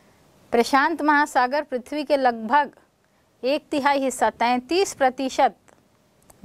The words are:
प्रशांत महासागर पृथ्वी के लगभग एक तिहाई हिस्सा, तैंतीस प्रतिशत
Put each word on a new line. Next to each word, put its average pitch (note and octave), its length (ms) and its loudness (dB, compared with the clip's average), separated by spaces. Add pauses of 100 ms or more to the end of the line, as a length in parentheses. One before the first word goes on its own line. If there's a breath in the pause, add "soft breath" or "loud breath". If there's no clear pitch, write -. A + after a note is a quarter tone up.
(520 soft breath)
प्रशांत C#4 500 0
महासागर D4 600 0
पृथ्वी C#4+ 400 -8
के C#4+ 140 0
लगभग B3 540 0 (720)
एक C#4 280 -2
तिहाई C#4+ 280 0
हिस्सा, B3+ 300 -2
तैंतीस B3 640 -2
प्रतिशत C4 640 0 (880)